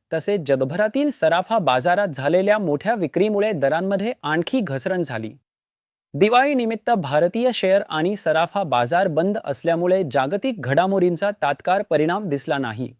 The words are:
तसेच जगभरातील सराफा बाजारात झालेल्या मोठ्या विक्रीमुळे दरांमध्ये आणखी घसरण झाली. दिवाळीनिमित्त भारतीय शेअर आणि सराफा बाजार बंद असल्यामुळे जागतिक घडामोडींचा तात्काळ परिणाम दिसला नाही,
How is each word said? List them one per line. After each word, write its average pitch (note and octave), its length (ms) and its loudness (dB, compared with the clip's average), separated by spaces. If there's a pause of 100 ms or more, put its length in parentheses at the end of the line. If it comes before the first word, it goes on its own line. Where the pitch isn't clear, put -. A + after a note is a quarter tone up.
(120)
तसेच F3+ 340 -2
जगभरातील F3+ 640 0
सराफा F3+ 480 0
बाजारात F3 500 2
झालेल्या F3 500 0
मोठ्या F#3 360 -2
विक्रीमुळे G#3 580 0
दरांमध्ये F#3+ 600 -2 (100)
आणखी D#3+ 380 0
घसरण F3 420 -2
झाली. A2+ 300 -6 (840)
दिवाळीनिमित्त A#3 760 2
भारतीय F3+ 640 2
शेअर F#3+ 340 2
आणि E3+ 280 -2
सराफा E3 460 0
बाजार D3 460 2
बंद F3+ 360 0
असल्यामुळे E3+ 580 0 (100)
जागतिक F#3 480 -2
घडामोडींचा F3+ 680 2 (120)
तात्काळ F3 480 0
परिणाम E3 380 0
दिसला C#3+ 300 -4
नाही, A#2+ 420 -8